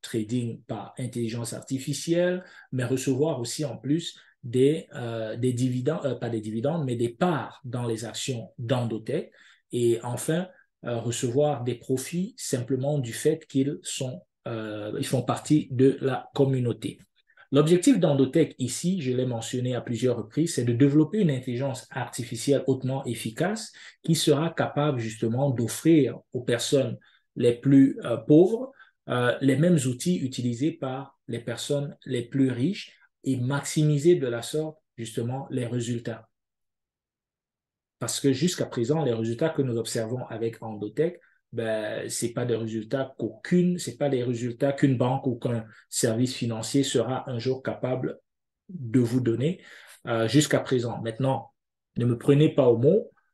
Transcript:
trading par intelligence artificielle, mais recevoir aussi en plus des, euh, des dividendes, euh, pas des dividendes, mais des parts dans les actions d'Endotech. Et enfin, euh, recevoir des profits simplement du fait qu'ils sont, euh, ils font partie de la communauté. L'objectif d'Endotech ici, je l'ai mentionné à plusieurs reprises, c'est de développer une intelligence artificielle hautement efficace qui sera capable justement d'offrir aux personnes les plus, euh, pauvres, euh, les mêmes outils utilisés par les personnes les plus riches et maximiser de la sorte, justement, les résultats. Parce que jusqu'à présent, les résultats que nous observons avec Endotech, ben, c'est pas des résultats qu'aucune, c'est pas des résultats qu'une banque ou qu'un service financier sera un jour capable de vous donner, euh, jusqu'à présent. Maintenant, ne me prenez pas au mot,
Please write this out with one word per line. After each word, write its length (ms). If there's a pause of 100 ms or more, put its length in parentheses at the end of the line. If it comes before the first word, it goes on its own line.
trading 600
par 360
intelligence 540
artificielle, 920 (260)
mais 140
recevoir 560
aussi 240
en 100
plus 420 (260)
des, 500
euh, 440
des 160
dividendes, 520
euh, 100
pas 140
des 120
dividendes, 420
mais 140
des 100
parts 560
dans 220
les 180
actions 540
d'Endotech. 760 (400)
Et 320
enfin, 460 (340)
euh, 140
recevoir 680
des 120
profits 600
simplement 640
du 140
fait 340
qu'ils 360
sont, 380 (240)
euh, 520
ils 80
font 160
partie 500
de 300
la 340
communauté. 640 (540)
L'objectif 480
d'Endotech 580
ici, 400
je 140
l'ai 120
mentionné 500
à 60
plusieurs 360
reprises, 380
c'est 100
de 80
développer 460
une 120
intelligence 600
artificielle 760
hautement 380
efficace 680 (320)
qui 120
sera 340
capable 500
justement 520
d'offrir 680 (140)
aux 80
personnes 560 (400)
les 160
plus, 500
euh, 140
pauvres, 560 (340)
euh, 320
les 160
mêmes 300
outils 320
utilisés 560
par 440 (120)
les 100
personnes 560 (100)
les 180
plus 280
riches 460 (260)
et 140
maximiser 800
de 120
la 140
sorte, 360 (200)
justement, 520
les 160
résultats. 640 (1700)
Parce 200
que 140
jusqu'à 320
présent, 380
les 100
résultats 360
que 120
nous 160
observons 500
avec 340
Endotech, 580 (340)
ben, 560
c'est 240
pas 120
des 100
résultats 640
qu'aucune, 600
c'est 200
pas 120
des 140
résultats 500
qu'une 240
banque 300
ou 80
qu'un 300 (240)
service 460
financier 480
sera 460
un 100
jour 240
capable 560 (500)
de 300
vous 220
donner, 400 (460)
euh, 200
jusqu'à 320
présent. 420
Maintenant, 500 (440)
ne 100
me 120
prenez 320
pas 180
au 100
mot, 340 (220)